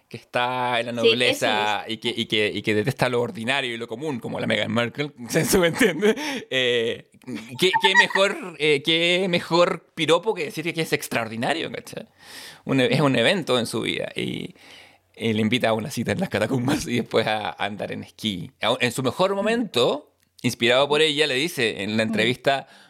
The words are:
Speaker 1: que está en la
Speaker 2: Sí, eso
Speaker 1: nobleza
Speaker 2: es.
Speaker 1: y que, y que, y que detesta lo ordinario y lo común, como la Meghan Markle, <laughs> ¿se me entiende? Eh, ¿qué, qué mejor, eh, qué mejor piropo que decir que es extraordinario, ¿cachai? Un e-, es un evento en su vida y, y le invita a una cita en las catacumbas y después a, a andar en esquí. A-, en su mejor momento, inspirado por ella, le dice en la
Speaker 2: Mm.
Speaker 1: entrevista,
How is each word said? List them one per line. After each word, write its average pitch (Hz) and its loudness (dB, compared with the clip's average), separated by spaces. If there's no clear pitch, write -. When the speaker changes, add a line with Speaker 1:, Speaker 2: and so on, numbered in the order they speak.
Speaker 1:
que 117 -16
está 123 -2
en 120 -2
la 120 -6
Speaker 2:
Sí, 120 -6
eso 117 4
Speaker 1:
nobleza 107 2
Speaker 2:
es. 110 -4
Speaker 1:
y 110 -8
que, 120 -4
y 113 -2
que, 107 0
y 101 -6
que 110 2
detesta 123 0
lo 120 0
ordinario 120 -2
y 117 -8
lo 113 -8
común, 127 -6
como 113 -8
la 107 -4
Meghan 107 0
Markle, 120 -2
<laughs> 120 -12
¿se 165 2
me 170 6
entiende? 208 2
Eh, 120 0
¿qué, 180 4
qué 190 4
mejor, 196 2
eh, 147 2
qué 170 2
mejor 175 2
piropo 170 2
que 175 -4
decir 160 -6
que 165 -2
es 156 -2
extraordinario, 120 -2
¿cachai? - -12
Un 131 2
e-, 123 4
es 147 2
un 135 4
evento 127 2
en 113 0
su 113 -4
vida 95 -4
y, - -6
y 113 -2
le 107 0
invita 113 2
a 113 2
una 110 -4
cita 110 -4
en 104 -2
las 190 -4
catacumbas 135 0
y 120 -2
después 113 0
a, 107 -2
a - -6
andar 104 -6
en 104 -10
esquí. 95 -6
A-, 110 2
en 123 0
su 135 -6
mejor 185 0
momento, 220 0
inspirado 123 2
por 147 2
ella, 151 2
le 139 0
dice 123 -2
en 107 -2
la 113 2
Speaker 2:
Mm. - -2
Speaker 1:
entrevista, 123 0